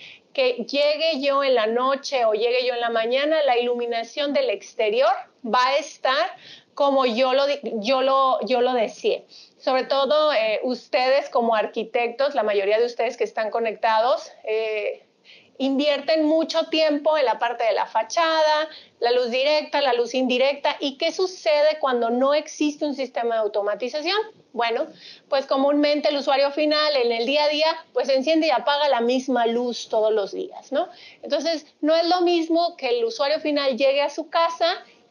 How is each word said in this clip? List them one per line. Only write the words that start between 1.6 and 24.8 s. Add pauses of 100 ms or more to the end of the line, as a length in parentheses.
noche
o
llegue
yo
en
la
mañana,
la
iluminación
del
exterior (320)
va
a
estar (380)
como
yo
lo, (180)
yo
lo,
yo
lo
deseé. (320)
Sobre
todo,
eh,
ustedes
como
arquitectos,
la
mayoría
de
ustedes
que
están
conectados, (120)
eh, (560)
invierten
mucho
tiempo
en
la
parte
de
la
fachada, (320)
la
luz
directa,
la
luz
indirecta.
¿Y
qué
sucede
cuando
no
existe
un
sistema
de
automatización? (360)
Bueno, (400)